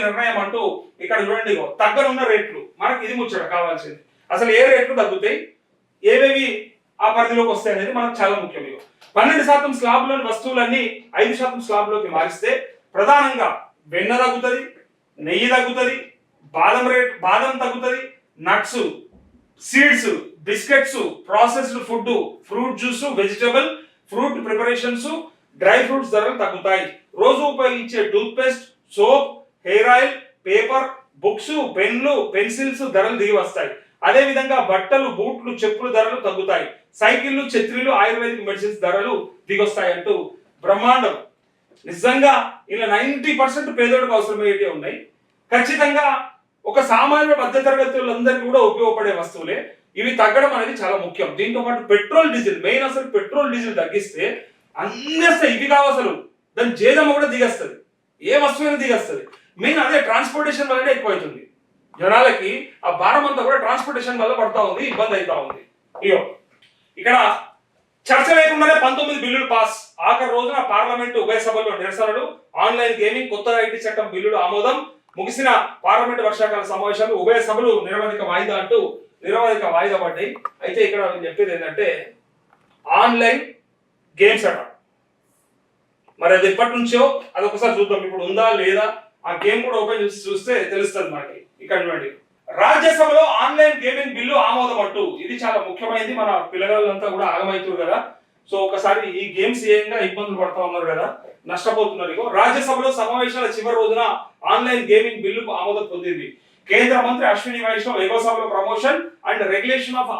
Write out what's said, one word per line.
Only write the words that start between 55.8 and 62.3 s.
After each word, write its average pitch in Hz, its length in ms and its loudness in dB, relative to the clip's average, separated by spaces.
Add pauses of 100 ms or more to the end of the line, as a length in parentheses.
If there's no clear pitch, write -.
అసలు, - 180 -2 (460)
దాని 240 240 0
జేజమ్మ 285 360 6
కూడా 285 180 0
దిగేస్తది, 233 400 -2 (460)
ఏ 208 220 0
వస్తువైనా 285 400 0
దిగేస్తది. - 400 -2 (380)
మెయిన్ 302 180 0
అదే 277 220 2
ట్రాన్స్‌పోర్టేషన్ 277 720 -2
వల్లనే 254 200 2
ఎక్కువైతుంది 196 500 -4 (580)
జనాలకి. 208 520 4 (340)